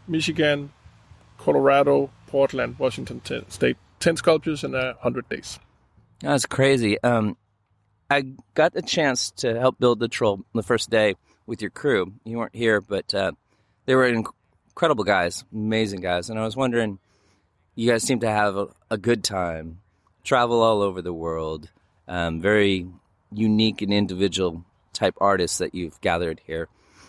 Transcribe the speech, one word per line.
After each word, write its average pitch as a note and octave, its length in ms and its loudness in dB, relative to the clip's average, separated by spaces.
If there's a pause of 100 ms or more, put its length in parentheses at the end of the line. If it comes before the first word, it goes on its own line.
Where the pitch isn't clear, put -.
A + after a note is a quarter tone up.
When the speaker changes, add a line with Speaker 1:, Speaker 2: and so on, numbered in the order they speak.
Speaker 1:
Michigan, D3+ 600 -2 (640)
Colorado, C#3 760 4 (160)
Portland, C3 520 -2
Washington B2+ 420 -4
t-, B2 260 -10
State. - 300 0 (240)
Ten E3+ 160 2
sculptures D#3 460 0
in C3+ 120 -8
a B2+ 240 -4
hundred A#2+ 300 -4
days. - 280 -10 (600)
Speaker 2:
That's C#3+ 260 0
crazy. C3 560 2
Um... A2+ 360 0 (720)
I C3+ 280 -2 (180)
got D#3+ 220 2
a - 80 -4
chance C#3 540 -2
to A#2 220 -2
help B2+ 200 2
build A#2+ 200 4
the A#2 80 0
troll G#2 460 0
the A#2 80 0
first A2+ 300 -2
day G#2+ 240 4 (320)
with A2+ 120 -8
your G2+ 120 -8
crew. G2+ 420 0 (100)
You A2+ 140 -10
weren't A2+ 180 -8
here, A2+ 240 2
but, F#2+ 360 -4
uh, G2 160 0 (560)
they C3 80 4
were C3 120 4
inc-, A2+ 240 -2 (380)
incredible D3 340 0
guys, F2+ 480 0
amazing G#2+ 500 -2
guys. F2+ 280 -4
And A2 80 -8
I A2 60 -4
was A2 120 -6
wondering, A#2 440 -2 (720)
you A#2 160 0
guys A2+ 140 2
seem B2+ 160 0
to A2 100 -2
have G#2 280 0
a, G2+ 100 -4 (240)
a A2+ 80 0
good A#2 240 0
time, E2+ 560 -6 (440)
travel A#2+ 380 2
all A2 220 4
over F#2+ 180 -2
the F2 120 -6
world, D#2+ 580 -6 (360)
um, E2+ 340 -4
very G2+ 440 2 (460)
unique G#2+ 500 0
and G2+ 100 -2
individual F#2 720 -2 (300)
type F#2+ 240 0
artists G2 400 2
that - 160 -6
you've F2 260 -8
gathered E2+ 460 -2
here. D#2+ 220 -8 (420)